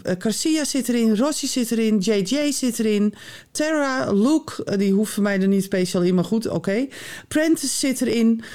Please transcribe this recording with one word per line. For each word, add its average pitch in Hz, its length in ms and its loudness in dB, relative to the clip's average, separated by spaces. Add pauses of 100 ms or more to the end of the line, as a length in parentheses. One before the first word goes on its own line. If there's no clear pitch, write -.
(180)
Garcia 294 460 0
zit 262 240 -2
erin, 226 280 2
Rossi 285 300 0
zit 247 240 -2
erin, 220 280 2
J 196 120 0
J 240 420 0
zit 240 260 -2
erin. 208 360 2 (360)
Tara, 285 640 0
Luke, 254 520 0
eh, 202 140 -2
die 196 140 2
hoeven 202 300 0
mij 202 180 0
er 190 80 2
niet 196 160 2
speciaal 185 380 0
in, 180 120 4
maar 175 100 4
goed, 226 240 -2
oké. 196 380 -2 (420)
Prentice 311 380 2 (120)
zit 262 220 0
erin. 226 420 2 (120)